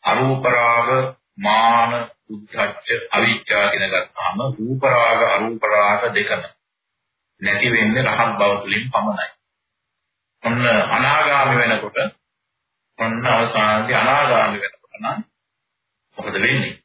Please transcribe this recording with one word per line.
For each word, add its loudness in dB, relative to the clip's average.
අරූප 0
රාග, 2
මාන, 4
උද්ධච්ච, -8
අවිජ්ජා 0
කියන 0
ගත්තාම -4
රූප -4
රාග, 4
අරූප -2
රාග 2
දෙකම -2
නැති 0
වෙන්නේ 2
රහත් 0
බව 2
තුළින් -4
පමණයි. -4
ඔන්න 0
අනාගාමී 0
වෙනකොට, -2
ඔන්න -4
අවසානයේදී 2
අනාගාමී 2
වෙනකොට -14
නම් -6
මොකද -10
වෙන්නේ? -2